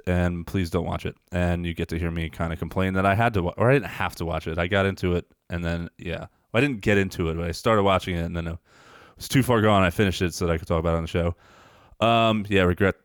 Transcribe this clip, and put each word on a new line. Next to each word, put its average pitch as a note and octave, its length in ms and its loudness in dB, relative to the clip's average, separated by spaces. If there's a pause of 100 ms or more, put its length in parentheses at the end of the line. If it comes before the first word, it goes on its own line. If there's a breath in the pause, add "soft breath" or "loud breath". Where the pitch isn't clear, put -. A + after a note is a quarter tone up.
and F2 400 0
please F#2 240 -2
don't E2+ 160 -2
watch E2+ 200 -6
it. E2 100 -10 (160)
And F2 340 0
you E2+ 80 -4
get E2 140 -6
to F2 100 -4
hear E2+ 140 -4
me E2 180 -4
kinda E2 260 -6
complain F#2+ 380 -2
that F#2+ 100 2
I G2 120 4
had A#2 180 2
to F#2+ 80 0
wa-, F2 140 -2
or A2+ 140 2
I C3+ 40 6
didn't G#2+ 160 0
have F#2 260 -6
to - 80 -8
watch D#2+ 220 -6
it. D#2+ 120 -6
I F2 100 0
got G2 180 2
into F#2 280 0
it, F2 120 -2 (240)
and E2+ 140 -4
then, E2+ 340 -4
yeah. E2 280 -10 (260)
Well, - 20 -2
I A2 60 2
didn't C3+ 200 0
get G#2 180 4
into F#2 300 0
it, D#2+ 80 -2
but E2 80 -4
I E2+ 80 -4
started G#2+ 320 2
watching F#2+ 320 2
it, E2+ 80 -2
and F2 120 -6
then E2 120 -6
it E2+ 100 -8 (580 loud breath)
was - 120 -14
too C3+ 160 2
far A#2+ 160 2
gone. G#2 240 6
I F2 60 4
finished G2 320 0
it F2 120 -2
so - 120 -4
that E2+ 60 2
I E2 60 0
could - 80 -14
talk E2 140 0
about E2+ 140 0
it - 20 2
on E2 60 -2
the E2 60 -6
show. E2+ 280 -2 (640 soft breath)
Um, A2+ 480 2
yeah, G2 140 4
regret F2+ 420 4